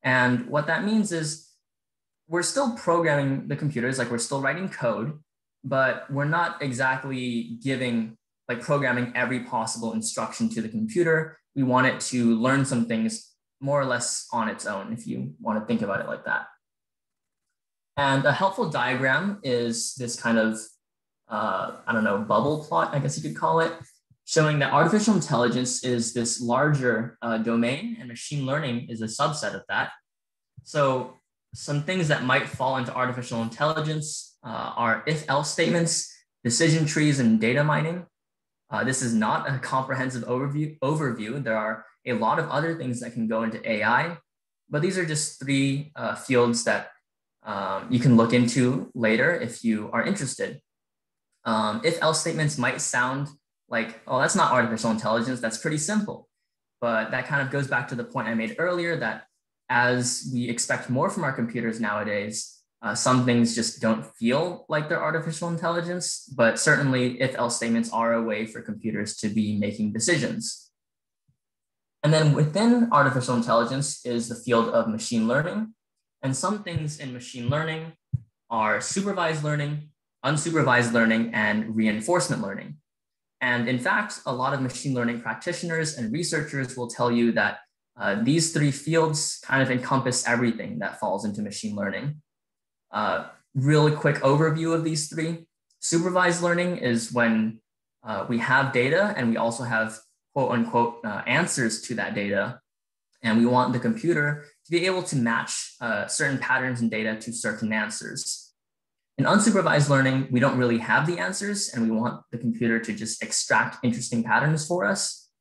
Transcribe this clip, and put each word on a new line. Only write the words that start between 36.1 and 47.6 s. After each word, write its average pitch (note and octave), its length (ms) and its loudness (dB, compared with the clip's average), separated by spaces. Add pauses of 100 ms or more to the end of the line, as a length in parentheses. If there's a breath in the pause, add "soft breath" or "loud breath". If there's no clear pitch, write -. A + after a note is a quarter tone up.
decision D3+ 420 4
trees, D3+ 340 2
and A2 180 6
data B2 240 2
mining. D#3 440 0 (640)
Uh, G#2 120 -2
this C3 200 -2
is A#2 100 0
not A2+ 400 0
a B2+ 60 -2
comprehensive B2+ 640 -4
overview, C#3+ 560 -4
overview. C3 680 -2
There A2 140 -2
are A2 260 -4 (220 loud breath)
a B2+ 80 -2
lot A2+ 240 2
of D#3 100 -2
other D#3+ 260 0
things B2+ 260 -6
that A#2 120 -10
can A2+ 160 -4
go A2+ 140 0
into A2 180 -4 (100)
A G#2+ 140 0
I, D3 320 2 (540)
but D3 100 0
these F#3 160 0
are F3+ 80 0
just D3+ 340 -4
three, C#3 560 0
uh, A2 200 -4
fields A#2+ 500 2
that, - 240 0 (540)
um, G2 480 -4